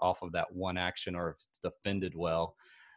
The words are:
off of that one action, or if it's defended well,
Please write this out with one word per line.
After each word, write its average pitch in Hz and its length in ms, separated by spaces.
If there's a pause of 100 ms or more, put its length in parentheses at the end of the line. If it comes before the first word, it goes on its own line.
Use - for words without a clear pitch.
off 90 220
of 87 80
that 82 240
one 90 220
action, 90 360
or 87 180
if - 40
it's - 240
defended 92 560
well, 82 400 (420)